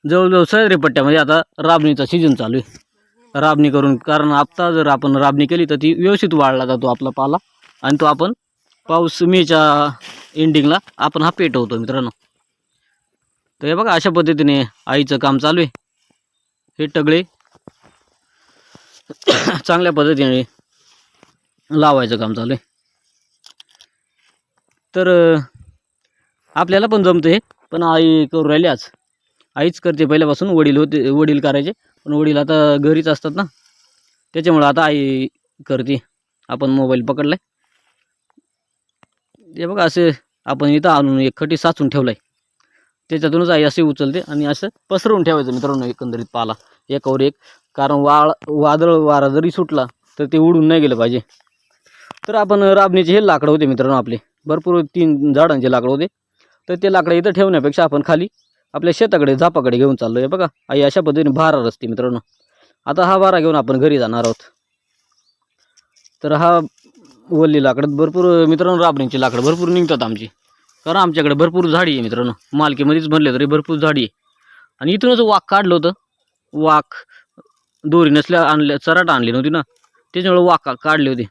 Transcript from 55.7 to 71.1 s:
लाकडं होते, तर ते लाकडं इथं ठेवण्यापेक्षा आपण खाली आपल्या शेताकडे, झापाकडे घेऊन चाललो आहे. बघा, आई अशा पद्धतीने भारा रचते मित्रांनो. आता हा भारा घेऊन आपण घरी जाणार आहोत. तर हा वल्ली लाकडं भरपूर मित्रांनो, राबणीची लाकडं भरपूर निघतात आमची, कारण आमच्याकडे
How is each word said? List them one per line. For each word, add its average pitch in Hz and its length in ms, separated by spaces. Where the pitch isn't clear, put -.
लाकडं 123 180
होते, 147 180
तर 180 140
ते 196 80
लाकडं 170 240
इथं 180 160
ठेवण्यापेक्षा 170 520
आपण 143 220
खाली 170 220
आपल्या 160 220
शेताकडे, 151 400
झापाकडे 131 420
घेऊन 135 180
चाललो 117 240
आहे. 131 80
बघा, 175 200
आई 139 120
अशा 139 200
पद्धतीने 151 340
भारा 156 220
रचते 117 300
मित्रांनो. 120 320
आता 175 180
हा 190 120
भारा 190 220
घेऊन 156 160
आपण 131 240
घरी 147 200
जाणार 117 240
आहोत. 113 200
तर 151 80
हा 170 280
वल्ली 151 340
लाकडं 139 340
भरपूर 165 280
मित्रांनो, 170 380
राबणीची 135 380
लाकडं 123 220
भरपूर 170 260
निघतात 165 340
आमची, 110 240
कारण 165 120
आमच्याकडे 151 380